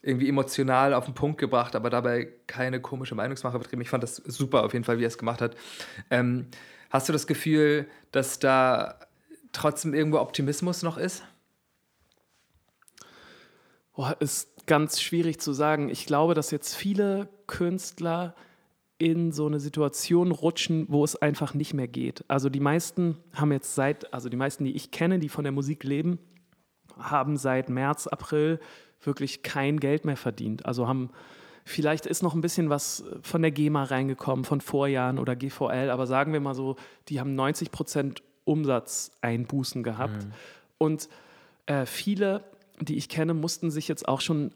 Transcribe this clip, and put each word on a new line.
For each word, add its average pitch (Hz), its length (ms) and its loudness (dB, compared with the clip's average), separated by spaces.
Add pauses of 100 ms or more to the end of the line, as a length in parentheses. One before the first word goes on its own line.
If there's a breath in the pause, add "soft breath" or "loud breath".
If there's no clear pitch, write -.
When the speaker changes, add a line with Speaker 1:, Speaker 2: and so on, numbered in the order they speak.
Speaker 1:
irgendwie 139 280 2
emotional 135 640 4
auf 127 120 2
den 127 80 -8
Punkt 151 240 0
gebracht, 120 360 2
aber 117 160 0
dabei 123 380 0 (180)
keine 127 340 -2
komische 127 360 -8
Meinungsmache 123 420 -4
betrieben. 120 240 -6
Ich - 80 -8
fand 123 140 0
das - 120 -8
super, 127 480 2
auf 107 80 0
jeden 120 120 -2
Fall, 117 160 0
wie 117 40 2
er 117 40 2
es 117 100 -6
gemacht 120 240 -2
hat. 117 140 -4 (520 loud breath)
Ähm, 123 380 2 (420 loud breath)
hast 135 200 2
du 165 40 2
das 147 140 0
Gefühl, 151 640 4 (240 loud breath)
dass 131 260 0
da 131 600 4 (520)
trotzdem 151 420 -2
irgendwo 151 260 4
Optimismus 170 640 -2
noch 165 140 -2
ist? 180 260 -6 (2750 loud breath)
Speaker 2:
Boah, 139 260 -2
ist - 460 -4
ganz 151 340 4
schwierig 165 400 0
zu 147 120 -2
sagen. 147 360 2
Ich - 180 -6
glaube, 156 280 4
dass 151 160 0
jetzt - 260 -6
viele 202 520 0 (180)
Künstler 175 880 -4 (640 soft breath)
in 165 340 4
so 151 140 0
eine 151 140 0
Situation 151 720 2
rutschen, 165 560 2
wo 147 160 4
es - 120 -2
einfach 147 380 0
nicht 151 200 -2
mehr 131 140 -2
geht. 127 400 -6
Also 139 200 2
die 135 120 0
meisten 165 560 2 (180)
haben 147 180 6
jetzt - 220 -2
seit, 143 380 2
also 123 160 -6
die 120 80 -4
meisten, 139 280 0
die 131 100 0
ich - 160 -6
kenne, 180 280 2
die 151 100 -2
von 147 160 -4
der 139 80 -2
Musik 139 320 -2
leben, 156 340 0 (800)
haben 143 380 0
seit 131 320 0
März, 135 380 0
April 156 540 0 (400 loud breath)
wirklich 139 440 -4
kein 143 340 0
Geld 143 260 0
mehr 147 120 0
verdient. 110 500 -6
Also 120 220 0
haben, 127 220 -2 (540 loud breath)
vielleicht 151 420 -2
ist 170 180 -2
noch 156 100 2
ein 165 60 2
bisschen 170 300 0
was - 340 -2 (180)
von 165 200 0
der 160 100 4
gema 147 320 2
reingekommen, 131 600 0
von 143 160 0
Vorjahren 135 600 0
oder 123 160 -2
G 135 140 -6
V 135 200 -2
L, 131 200 0
aber 127 180 0
sagen 139 240 2
wir 151 80 0
mal 139 160 -2
so, 131 180 -4 (340 loud breath)
die 139 120 -4
haben 135 160 -2
neunzig 143 340 0
Prozent - 540 -4 (200)
Umsatzeinbußen 127 1400 0
gehabt. 110 400 -4
Speaker 1:
Mhm. 104 80 -10 (460 loud breath)
Speaker 2:
Und, 156 300 0 (580 loud breath)
äh, 139 200 0
viele, 202 560 -2 (380)
die 151 160 -2
ich 143 120 -6
kenne, 160 260 0
mussten 165 360 -2
sich 151 160 -6
jetzt - 220 -4
auch 135 120 2
schon 147 360 0